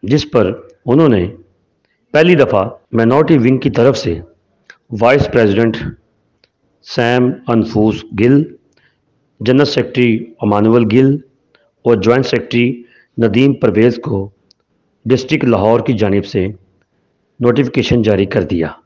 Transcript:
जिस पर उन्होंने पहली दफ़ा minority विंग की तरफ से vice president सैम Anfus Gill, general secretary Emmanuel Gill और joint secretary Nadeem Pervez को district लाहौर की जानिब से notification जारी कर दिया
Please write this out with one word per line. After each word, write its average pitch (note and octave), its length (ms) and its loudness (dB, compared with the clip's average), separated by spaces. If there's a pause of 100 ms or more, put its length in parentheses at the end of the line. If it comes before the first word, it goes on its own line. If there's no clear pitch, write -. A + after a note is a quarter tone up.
जिस C#3+ 240 -2
पर G2+ 240 0 (360)
उन्होंने B2 380 2 (880)
पहली E3+ 220 4
दफ़ा A#2 260 2 (320)
minority C3+ 440 2
विंग B2+ 220 2
की - 100 -4
तरफ A#2+ 240 2
से - 180 -6 (800)
vice A#2+ 360 2
president A2+ 480 0 (1080)
सैम B2 460 0 (160)
Anfus A2 560 0 (100)
Gill, C3 300 2 (960)
general B2+ 240 2
secretary A#2+ 760 -2
Emmanuel G#2+ 420 2
Gill C3 380 2 (600)
और A#2 160 2
joint B2 260 2
secretary A#2+ 580 -2 (340)
Nadeem A#2 440 2
Pervez A2+ 380 2
को G2+ 220 -6 (840)
district B2+ 400 -2
लाहौर A2+ 360 0
की C3 120 -4
जानिब G2+ 300 -2
से F#2+ 220 -4 (960)
notification A#2+ 640 0
जारी G2+ 260 0
कर - 160 -2
दिया E2 420 -6